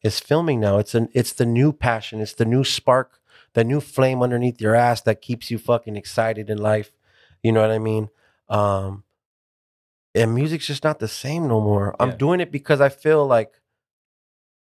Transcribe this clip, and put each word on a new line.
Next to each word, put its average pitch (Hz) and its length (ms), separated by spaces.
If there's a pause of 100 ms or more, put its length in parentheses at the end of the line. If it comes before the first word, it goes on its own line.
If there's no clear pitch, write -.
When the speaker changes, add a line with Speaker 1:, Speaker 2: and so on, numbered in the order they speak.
Speaker 1:
It's - 180
filming 151 400
now. 101 180
It's 104 160
an, 113 180
it's 123 200
the 123 140
new 123 260
passion. 113 480
It's 107 140
the 117 100
new 123 200
spark, - 560 (340)
the 113 100
new 135 160
flame 131 420
underneath 123 380
your 107 140
ass 120 280
that 110 200
keeps - 280
you 117 80
fucking 110 380
excited 110 540
in 104 80
life. 107 340 (500)
You 110 100
know 110 80
what 110 100
I 110 80
mean? 110 320 (380)
Um, 101 560 (1120)
and 113 200
music's 151 320
just 143 180
not 151 140
the 110 100
same 156 400
no 113 120
more. 104 400
I'm 127 100
Speaker 2:
Yeah. 120 60
Speaker 1:
doing 156 240
it 170 120
because 143 280
I 139 80
feel 151 380
like 117 340 (1160)